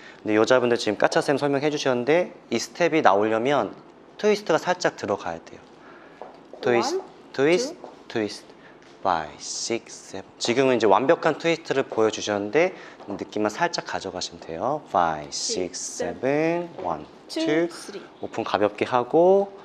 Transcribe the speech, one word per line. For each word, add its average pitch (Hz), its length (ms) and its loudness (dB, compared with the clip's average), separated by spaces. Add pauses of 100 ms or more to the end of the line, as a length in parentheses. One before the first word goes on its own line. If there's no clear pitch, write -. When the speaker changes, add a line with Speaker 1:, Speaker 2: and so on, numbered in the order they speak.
(220)
Speaker 1:
근데 107 140 0
여자분들 120 420 4
지금 104 200 -2
까차쌤 151 400 2
설명해 143 340 0
주셨는데 143 600 0 (180)
이 117 80 0
스텝이 160 420 0
나오려면 110 720 2 (460)
트위스트가 208 400 2
살짝 175 360 -2
들어가야 95 440 -4
돼요. - 200 -20 (1000)
트위스-, 123 340 0
Speaker 2:
One, 381 120 -6 (260)
Speaker 1:
트위스트, 180 420 0
Speaker 2:
two. - 140 -18 (180)
Speaker 1:
트위스트. - 500 -6 (420)
five, 78 400 -2
six, - 540 -8 (160)
seven. 95 280 -14
지금은 131 380 2
이제 113 100 2
완벽한 135 520 4
트위스트를 156 460 0
보여주셨는데 107 920 0 (320)
느낌만 104 440 -4
살짝 - 340 -4
가져가시면 90 560 -8
돼요. 107 480 -4
five, 78 400 0
six, - 500 -6
Speaker 2:
Six, - 240 -8
Speaker 1:
seven, 165 640 -2 (140)
one, 160 220 -6 (240)
Speaker 2:
two, 320 160 -4
Speaker 1:
two. 320 240 2
Speaker 2:
three. - 360 -14 (140)
Speaker 1:
오픈 104 240 -6
가볍게 101 400 0
하고 175 720 4 (120)